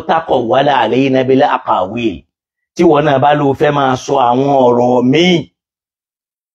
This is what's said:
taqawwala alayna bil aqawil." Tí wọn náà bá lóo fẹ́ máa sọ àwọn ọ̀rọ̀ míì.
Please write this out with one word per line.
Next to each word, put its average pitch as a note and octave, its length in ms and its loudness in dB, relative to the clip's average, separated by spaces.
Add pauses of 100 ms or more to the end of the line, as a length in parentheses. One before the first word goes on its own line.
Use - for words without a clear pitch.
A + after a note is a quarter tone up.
taqawwala C#3+ 800 -2
alayna C3 460 0
bil C3 180 2
aqawil." A2+ 720 -4 (600)
Tí E3+ 80 0
wọn D3+ 200 4
náà C#3 140 2
bá C#3+ 160 2
lóo C#3+ 200 0
fẹ́ D3 180 0
máa C3+ 240 -2
sọ C#3 200 -6
àwọn C3 420 0
ọ̀rọ̀ B2 440 2
míì. D#3+ 340 2 (1200)